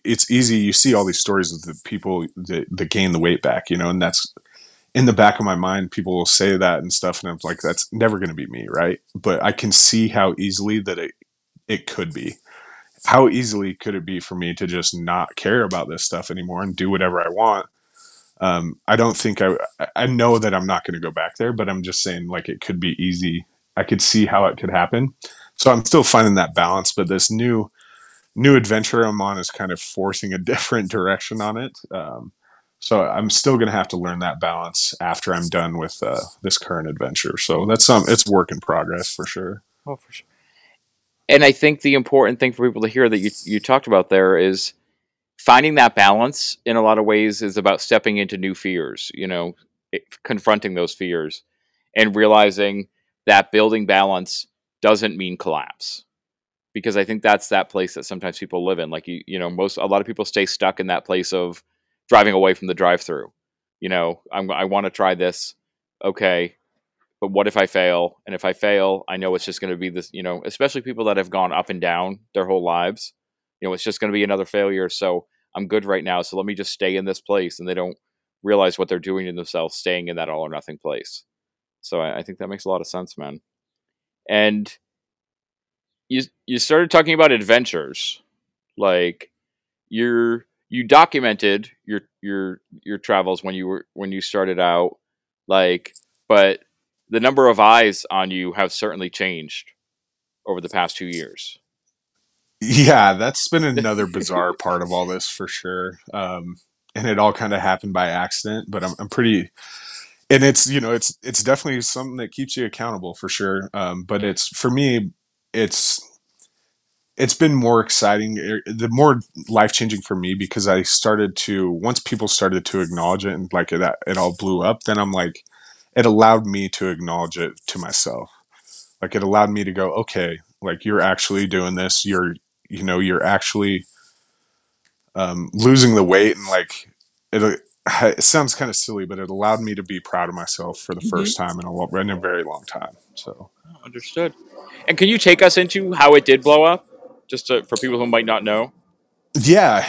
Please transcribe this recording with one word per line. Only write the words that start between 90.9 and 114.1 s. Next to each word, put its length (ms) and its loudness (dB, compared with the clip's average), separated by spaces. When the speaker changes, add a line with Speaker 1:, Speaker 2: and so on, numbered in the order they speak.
Speaker 2:
your, 180 -8
your, 400 -6
your 140 -8
travels 440 0
when 120 -8
you 120 -8
were, 280 -8
when 180 -10
you 80 -8
started 400 -2
out, 380 2
like, 460 2
but 320 6
the 100 0
number 280 6
of 100 4
eyes 520 6
on 200 -2
you 220 -6
have 180 0
certainly 380 -6
changed 640 -8
over 140 -4
the 80 -10
past 280 -2
two 100 -10
years. 520 -12
Speaker 1:
Yeah, 540 6
that's 340 -4
been 160 0
another 420 -2
Speaker 2:
<laughs> 60 -10
Speaker 1:
bizarre 400 -2
part 300 -4
of 100 -8
all 140 -2
this 200 -6
for 220 -10
sure. 520 -10
Um, 440 -8
and 140 -4
it 100 0
all 140 4
kinda 280 -4
happened 340 -2
by 140 0
accident, 640 -6
but 140 -6
I'm, 140 -6
I'm 100 -10
pretty, 420 0
and 160 8
it's, 240 6
you 120 -2
know, 120 -2
it's, 300 -2
it's 200 -4
definitely 380 0
something 360 -6
that 160 -10
keeps 260 -8
you 80 -2
accountable 480 -8
for 160 -10
sure. 420 -4
Um, 300 -6
but 200 -4